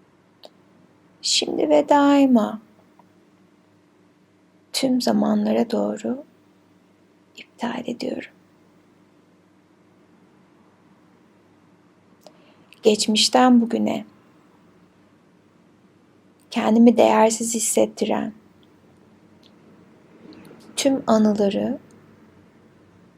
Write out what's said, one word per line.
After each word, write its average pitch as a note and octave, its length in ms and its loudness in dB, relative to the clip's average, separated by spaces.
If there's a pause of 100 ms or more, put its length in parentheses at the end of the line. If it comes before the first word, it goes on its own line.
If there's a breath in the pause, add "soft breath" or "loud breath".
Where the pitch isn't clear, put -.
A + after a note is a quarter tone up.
(1200)
şimdi - 460 -4
ve D4 200 2
daima C#4 720 2 (2000)
tüm B3+ 280 -2
zamanlara G#3+ 680 -2
doğru G#3+ 540 -6 (1120)
iptal A#3+ 500 -12
ediyorum. - 440 -10 (4000 soft breath)
Geçmişten A3+ 800 2
bugüne A3 440 -4 (2500)
kendimi A3+ 460 4
değersiz A3 580 2
hissettiren G#3+ 800 -4 (2500)
tüm C4+ 300 -2
anıları, G#3+ 720 -2 (1400)